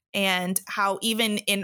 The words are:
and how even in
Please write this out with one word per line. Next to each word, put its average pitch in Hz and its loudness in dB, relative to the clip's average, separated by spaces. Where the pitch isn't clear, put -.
and 190 0
how 196 0
even 220 0
in 202 0